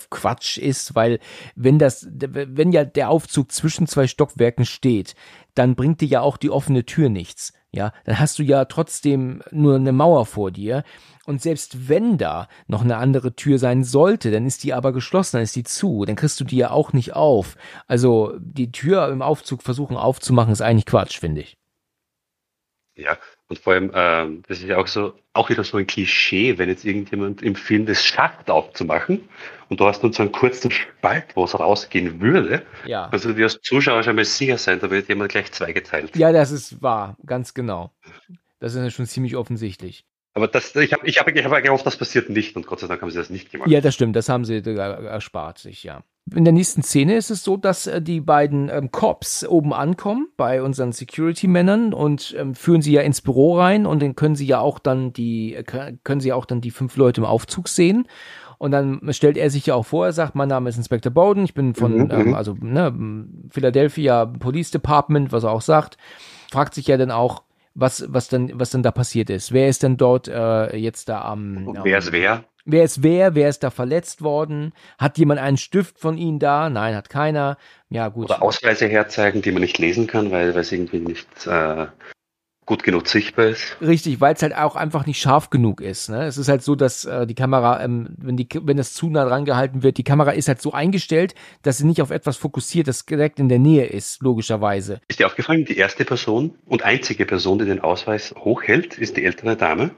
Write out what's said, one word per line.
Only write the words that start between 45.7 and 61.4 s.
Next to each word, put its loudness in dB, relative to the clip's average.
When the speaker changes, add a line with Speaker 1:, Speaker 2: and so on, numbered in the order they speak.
Speaker 1:
ja. -18
In 6
der 8
nächsten 2
Szene 2
ist -4
es -8
so, -2
dass, -2
äh, -4
die -4
beiden, 2
ähm, -4
Cops -2
oben 2
ankommen -2
bei 0
unseren -4
Security-Männern 0
und, -2
ähm, -6
führen 4
sie 2
ja 6
ins 0
Büro 4
rein 4
und 0
dann 0
können 2
sie -6
ja 2
auch -2
dann -2
die, -4
äh, -12
kö-, -12
können -2
sie 0
auch -2
dann -4
die -6
fünf -6
Leute 4
im 2
Aufzug -4
sehen. 2
Und -2
dann 0
stellt 4
er 2
sich -2
ja 2
auch 0
vor, 0
er 0
sagt, -2
„Mein -2
Name -2
ist -6
Inspector -2
Bowden, 4